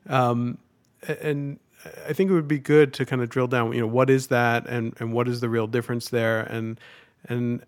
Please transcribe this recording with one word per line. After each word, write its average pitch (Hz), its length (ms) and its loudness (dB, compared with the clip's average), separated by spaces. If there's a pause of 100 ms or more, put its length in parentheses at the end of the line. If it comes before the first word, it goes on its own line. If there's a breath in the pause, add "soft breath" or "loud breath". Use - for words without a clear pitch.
um, 123 500 0 (500)
a-, - 160 -6
and 143 360 -6 (480)
I 156 40 -2
think 190 180 2
it 190 40 4
would 160 140 2
be 147 100 0
good 147 360 6
to 135 100 -4
kinda 123 240 -2
drill 127 180 0
down, 120 260 0
you 120 80 -2
know, 113 60 0
what 127 240 4
is 135 180 4
that 120 380 2
and, 117 320 -4
and 117 140 -6
what 120 160 0
is 120 120 -4
the 117 80 -2
real 113 200 0
difference 120 400 -4
there, 113 320 0
and, 113 400 -8 (480 loud breath)
and 120 400 -4